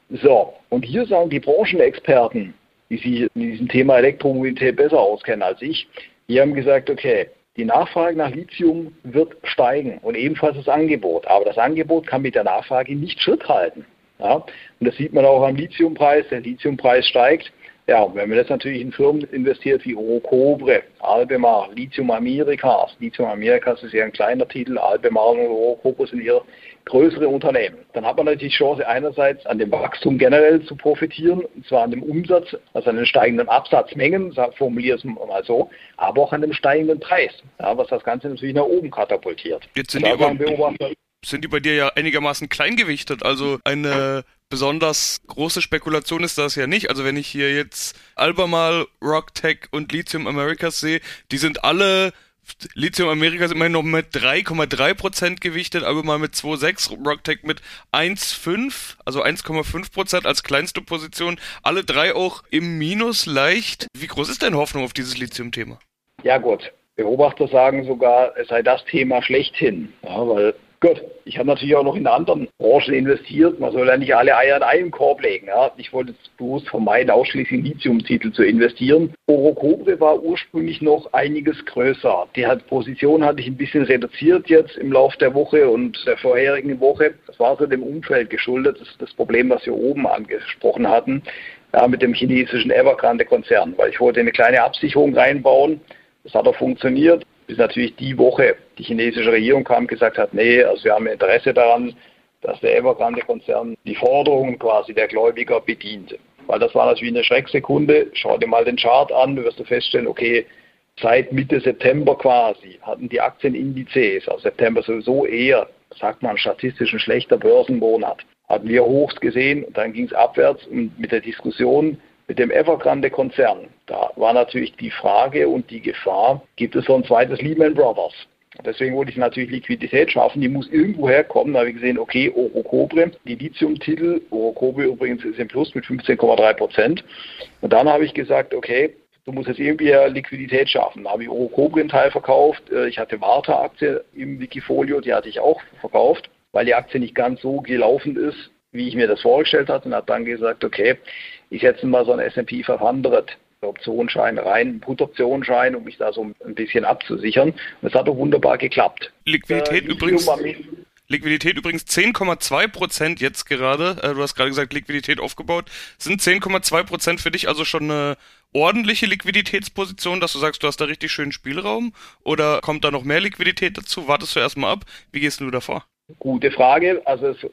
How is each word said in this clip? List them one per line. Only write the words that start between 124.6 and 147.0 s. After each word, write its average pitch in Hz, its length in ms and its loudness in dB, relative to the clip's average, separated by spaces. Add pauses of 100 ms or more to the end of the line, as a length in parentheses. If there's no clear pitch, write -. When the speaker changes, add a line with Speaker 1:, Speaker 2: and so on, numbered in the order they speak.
Speaker 1:
die 117 140 -12
Frage 135 580 0
und 131 220 -2
die 117 100 -14
Gefahr, 107 640 0 (140)
gibt 117 200 -4
es 131 100 -2
so 135 100 4
ein 127 100 0
zweites 123 340 2
Lehman 156 360 2
Brothers? 110 380 2 (520)
Deswegen 127 300 -4
wollte 135 160 -4
ich 123 60 -10
natürlich 120 340 -2
Liquidität 127 600 -2
schaffen, 123 300 2
die 127 60 0
muss 135 220 -4
irgendwo 160 380 0
herkommen. 143 460 2
Da 131 60 2
habe 120 100 2
ich 117 60 -10
gesehen, 123 240 -2
okay, 127 340 0
Orocobre, 131 800 0 (140)
die 120 100 -8
Lithium-Titel, 156 840 -4 (100)
Orocobre 127 540 -2
übrigens 123 380 -2
ist 113 140 -8
im 117 120 -6
Plus 147 260 -4
mit 127 100 -8
fünfzehn 127 320 -2
Komma 113 180 4
drei 110 180 4
Prozent. 110 500 0 (580)
Und 107 120 0
dann 127 140 6
habe 151 180 2
ich 147 100 -10
gesagt, 135 400 -2
okay, 131 400 -2 (300)
du 135 80 -12
musst 131 160 -8
jetzt 127 100 -6
irgendwie 147 340 2 (180)
Liquidität 131 580 -2
schaffen. 104 340 -2
Da 101 80 -6
habe 113 120 -4
ich 117 60 -10
Orocobre 139 520 0
einen 151 80 -2
Teil 139 200 4
verkauft, 147 640 2
äh, 123 160 0
ich 120 100 -8
hatte 113 240 -6
Varta-Aktie 135 840 0 (120)
im 135 240 -12
Wikifolio, 135 600 -4
die 123 140 -4
hatte 107 160 -2
ich 110 100 -10
auch 151 220 2 (180)
verkauft, - 520 0 (220)
weil 110 120 0
die 120 80 2
Aktie 123 260 -2
nicht 120 140 -6